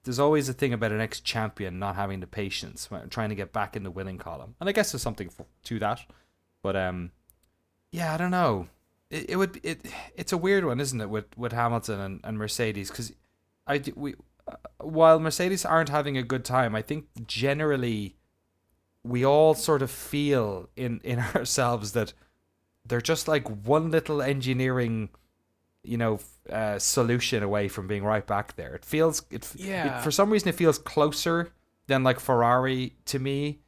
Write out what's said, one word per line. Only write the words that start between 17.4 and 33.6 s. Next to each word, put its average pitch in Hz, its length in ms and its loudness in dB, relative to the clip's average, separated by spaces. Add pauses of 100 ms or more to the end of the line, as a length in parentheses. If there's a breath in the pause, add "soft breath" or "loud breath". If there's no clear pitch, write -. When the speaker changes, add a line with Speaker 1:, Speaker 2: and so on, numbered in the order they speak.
Speaker 1:
we 123 200 0
all 151 300 8
sort 151 280 2
of 127 100 -2
feel 123 840 0
in, 123 300 -4
in 120 160 -2
<laughs> 110 160 -4
ourselves 117 560 0
that 110 220 -2 (720 soft breath)
they're 156 160 -2
just, 156 280 0
like, 147 180 2 (200)
one 156 240 4
little 156 320 0
engineering, 127 880 0 (720)
you 117 160 -4
know, 113 160 2
f-, - 380 -12
uh, 104 260 -2
solution 120 640 2
away 101 260 0
from 98 180 -8
being 101 160 -2
right 104 240 0
back 104 300 -4
there. 71 180 -12
It - 100 -12
feels, 160 460 2
it - 140 -10
f-, - 120 -12
it, - 40 -14
Speaker 2:
Yeah. 165 400 -4
Speaker 1:
for 151 100 0
some 202 200 4
reason, 208 180 4
it 165 60 0
feels 160 240 4
closer 165 760 0 (340)
than, 135 160 2
like, 127 160 4
Ferrari 127 800 2 (100)
to 139 120 -2
me. 143 500 -2